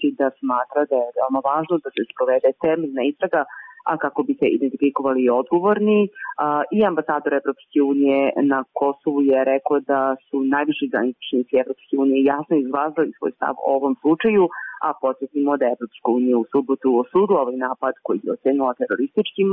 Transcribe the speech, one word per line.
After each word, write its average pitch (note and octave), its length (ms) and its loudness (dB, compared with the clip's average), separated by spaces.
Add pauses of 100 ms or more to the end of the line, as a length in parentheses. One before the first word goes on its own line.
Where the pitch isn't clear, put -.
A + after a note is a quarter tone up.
i C#3 120 -2
da C3+ 80 2 (120)
smatra B2+ 500 -2
da C3+ 60 2
je A#2+ 220 0
veoma C3 320 0
važno D#3+ 340 -2
da C3+ 120 -12
se - 60 -2 (100)
sprovede C3 380 2 (140)
temeljna D#3 480 -2
istraga, E3+ 300 -2 (500)
a - 60 -2
kako D3 260 -4
bi C3+ 160 -2
se - 80 2 (100)
identifikovali C3+ 640 0
i B2 180 2
odgovorni. G#3 580 2 (380)
A, D3+ 100 -2 (240)
i G#3+ 140 2
ambasador D3+ 480 -2
Evropske C#3 480 -2
unije C#3 380 2 (320)
na C3+ 80 0 (140)
Kosovu C#3+ 480 -2
je C3+ 220 4
rekao C3+ 360 0
da C3+ 220 0 (260)
su C#3 100 -4 (180)
najviši C#3+ 360 -2
zvaničnici B2+ 720 -2
Evropske - 300 -10 (100)
unije C3+ 200 2
jasno C#3+ 340 0
izrazili C#3+ 600 -2
svoj - 140 -4
stav C#3+ 260 -4
o - 200 -4
ovom C3+ 240 0
slučaju, F#3 440 2 (420)
a - 20 0 (120)
podsjetimo C#3+ 560 -2
da C3 80 0
je B2 120 0
Evropska - 300 -10 (100)
unija B2 200 2
u A2+ 140 0
subotu C3+ 380 0 (120)
osudila F#3 400 2
ovaj B2+ 160 -2 (100)
napad C3 260 -4 (120)
koji G2+ 180 -2
je F2 120 -4
ocenila C3+ 380 0
terorističkim, G3 800 -2